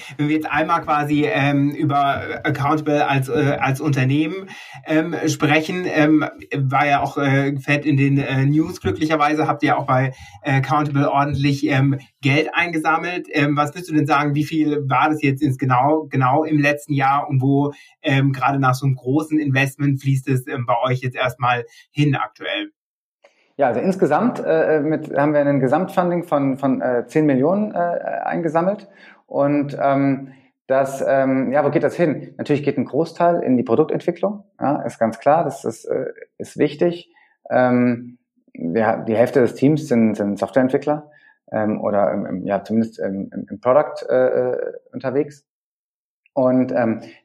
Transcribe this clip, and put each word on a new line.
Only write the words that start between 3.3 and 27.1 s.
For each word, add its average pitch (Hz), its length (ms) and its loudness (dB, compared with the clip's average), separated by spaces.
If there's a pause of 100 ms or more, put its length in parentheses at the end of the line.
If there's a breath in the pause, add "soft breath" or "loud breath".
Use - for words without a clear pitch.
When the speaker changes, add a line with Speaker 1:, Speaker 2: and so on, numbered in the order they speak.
Speaker 1:
als 135 200 0
Unternehmen, 156 680 0 (380 loud breath)
ähm, 160 280 0 (120)
sprechen, 156 600 0
ähm, 151 380 2 (320)
war 139 300 0
ja 143 160 2
auch, 139 160 -6
äh, 139 400 0
fett 143 260 -2
in 147 120 2
den, 139 200 4
äh, 135 300 0
News. 160 340 0
Glücklicherweise 156 680 0
habt - 160 -4
ihr 131 120 2
auch 127 100 -4
bei 131 260 0 (300 loud breath)
Accountable 143 680 0
ordentlich, 143 560 0
ähm, 135 320 2 (240 loud breath)
Geld 147 320 2
eingesammelt. 165 760 -2
Ähm, 143 240 0
was 147 180 0
würdest 175 160 -12
du 156 40 -2
denn 147 120 2
sagen, 143 300 0
wie 151 80 0
viel 147 440 0
war 135 220 2
das 151 100 -2
jetzt 139 220 0
ins 131 160 0
genau, 139 500 2
genau 131 360 2
im 156 160 2
letzten 147 340 0
Jahr 139 340 2
und 131 140 0
wo, 139 300 2 (300 loud breath)
ähm, 139 300 2
gerade 135 280 0
nach 131 140 4
so 139 120 -2
einem 131 80 2
großen 151 440 -2
Investment 139 640 0
fließt 135 280 0
es, 127 180 0
ähm, 135 180 -6
bei 107 200 0
euch 127 160 0
jetzt 127 160 -8
erstmal 127 480 -2 (260 loud breath)
hin 147 240 2
aktuell? 104 560 -6 (840 soft breath)
Speaker 2:
Ja, 139 100 2
also 120 140 0
insgesamt, 180 640 0
äh, 156 360 2
mit, 151 340 -4
haben 147 200 2
wir 147 60 2
ein 143 200 2
Gesamtfunding 175 640 0
von, 139 340 -2
von, 131 240 -2
äh, 123 280 0
zehn 156 180 0